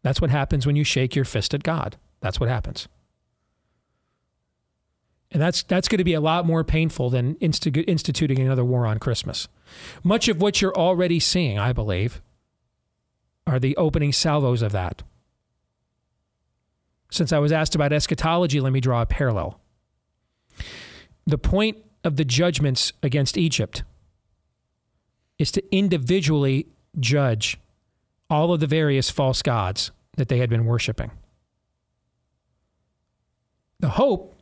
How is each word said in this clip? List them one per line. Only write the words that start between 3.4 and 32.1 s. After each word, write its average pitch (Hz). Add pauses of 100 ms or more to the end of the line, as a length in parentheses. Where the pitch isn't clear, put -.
And 147
that's, 165
that's 185
gonna 190
be 175
a 156
lot 165
more 160
painful 156
than 127
insti-, 156
instituting 151
another 131
war 123
on 107
Christmas. - (560)
Much 214
of 180
what 208
you're 190
already 175
seeing, 139
I 123
believe, 107 (1300)
are 131
the 131
opening 151
salvos 135
of 107
that. 90 (2000)
Since 160
I 151
was 147
asked 156
about 147
eschatology, 156
let 131
me 135
draw 123
a 117
parallel. 107 (1700)
The 147
point 214 (260)
of 147
the 156
judgments 139
against 139
Egypt - (1600)
is 147
to -
individually 151 (320)
judge 123 (720)
all 165
of 160
the 151
various 143
false 131
gods 101 (240)
that 131
they 123
had 123
been 113
worshiping. 113 (2750)